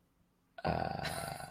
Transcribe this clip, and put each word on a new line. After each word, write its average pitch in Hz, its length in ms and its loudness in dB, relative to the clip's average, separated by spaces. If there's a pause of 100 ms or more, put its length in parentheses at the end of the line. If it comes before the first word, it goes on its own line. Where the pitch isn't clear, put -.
(640)
Uh, - 420 2 (460)